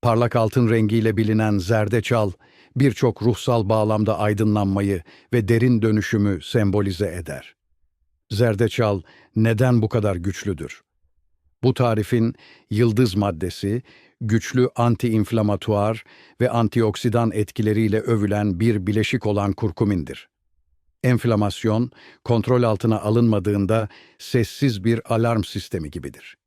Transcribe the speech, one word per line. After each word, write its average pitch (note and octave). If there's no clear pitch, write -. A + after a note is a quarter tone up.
Parlak A#2
altın A2+
rengiyle A2
bilinen G#2+
zerdeçal, G#2+
birçok B2
ruhsal A2+
bağlamda G#2+
aydınlanmayı G2+
ve A#2
derin A#2
dönüşümü G#2
sembolize G2+
eder. D#2
Zerdeçal G#2+
neden A2+
bu A2
kadar G2+
güçlüdür? E2+
Bu B2
tarifin A2+
yıldız A2
maddesi, G2+
güçlü A2+
antiinflamatuar A2
ve B2
antioksidan A2+
etkileriyle G#2+
övülen G#2
bir G#2
bileşik G#2+
olan G2+
kurkumindir. F#2
Enflamasyon, A2
kontrol A#2+
altına A2
alınmadığında G#2+
sessiz A#2
bir A2+
alarm A2+
sistemi E2
gibidir. -